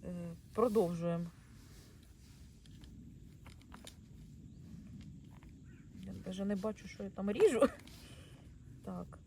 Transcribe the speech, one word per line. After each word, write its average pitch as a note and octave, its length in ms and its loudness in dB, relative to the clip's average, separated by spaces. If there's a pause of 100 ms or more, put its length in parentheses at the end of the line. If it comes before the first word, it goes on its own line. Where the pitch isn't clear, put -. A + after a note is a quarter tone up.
е, F3 300 -4 (180)
продовжуємо. E3+ 760 6 (4000)
Я F#3+ 120 -6 (120)
навіть F#3 200 -2
не G3+ 100 4
бачу, G3+ 320 -2
що - 160 -8
я G3 60 -4
там G3 220 0
ріжу. C#4 380 12 (1160)
Так. F3+ 420 -6